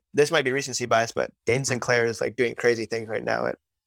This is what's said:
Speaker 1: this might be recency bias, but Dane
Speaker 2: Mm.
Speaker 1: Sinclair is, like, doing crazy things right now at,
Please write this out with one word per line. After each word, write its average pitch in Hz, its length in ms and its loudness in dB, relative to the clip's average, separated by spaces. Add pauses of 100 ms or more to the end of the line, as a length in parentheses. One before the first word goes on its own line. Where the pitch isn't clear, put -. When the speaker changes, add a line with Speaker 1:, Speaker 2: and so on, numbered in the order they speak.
(140)
Speaker 1:
this 147 160 4
might 156 140 2
be 127 80 0
recency 131 340 -4
bias, 113 260 2
but - 200 -2 (140)
Dane 131 180 2
Speaker 2:
Mm. - 20 -4
Speaker 1:
Sinclair 120 400 2
is, 113 140 -2
like, 113 160 -2
doing 120 180 0
crazy 113 320 2
things 113 220 -6
right 113 160 -6
now 117 220 -2
at, - 120 -4 (280)